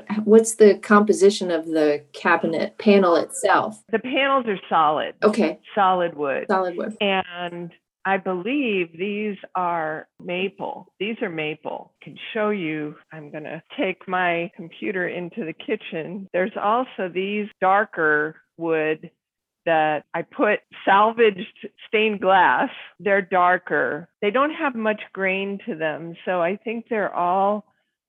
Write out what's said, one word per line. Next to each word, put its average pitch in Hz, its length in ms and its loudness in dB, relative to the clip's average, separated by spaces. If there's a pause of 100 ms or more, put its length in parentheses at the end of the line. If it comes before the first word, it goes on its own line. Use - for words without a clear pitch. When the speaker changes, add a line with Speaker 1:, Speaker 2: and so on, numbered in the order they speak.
(240)
Speaker 1:
what's 220 320 6
the 202 200 8
composition 202 760 4
of 160 140 -2
the 151 380 2 (100)
cabinet 165 640 0
panel 190 400 6
itself? - 760 0
Speaker 2:
The 220 80 0
panels 269 480 0
are 190 120 -2 (100)
solid. 156 520 2
Speaker 1:
Okay. 202 380 2 (160)
Speaker 2:
Solid 180 400 2
wood. 139 340 -4
Speaker 1:
Solid 185 280 -2
wood. 214 240 -8
Speaker 2:
And 175 720 -4 (340)
I 196 100 2
believe 190 800 -4
these 208 380 -6 (200)
are 170 520 -4 (160)
maple. 185 760 -8
These 220 220 -6
are 214 80 -4
maple. 156 640 -8 (100)
I - 40 -20
can 156 120 -18 (160)
show 214 180 -2
you. 156 440 -6 (160)
I'm 151 200 -18
gonna 156 300 -12 (160)
take 190 300 -4
my 175 480 -2
computer 180 540 -8
into 175 340 -10
the 160 100 -8
kitchen. 185 760 -10
There's 185 240 -2
also 226 560 -2
these 202 360 -4 (120)
darker 160 760 2 (220)
wood 160 520 -2 (560)
that 156 480 2
I 170 80 -4
put 208 380 0 (260)
salvaged 214 840 2 (200)
stained 214 340 0
glass. 185 480 4 (300)
They're 196 240 2
darker. 180 840 0 (140)
They 208 80 0
don't 277 240 0
have 302 220 -4
much 220 260 -2 (100)
grain 196 540 -4
to 233 100 -8
them, 160 480 -6
so 180 180 -2
I 180 220 0
think 226 240 -8
they're 208 260 -2
all 196 520 0 (440)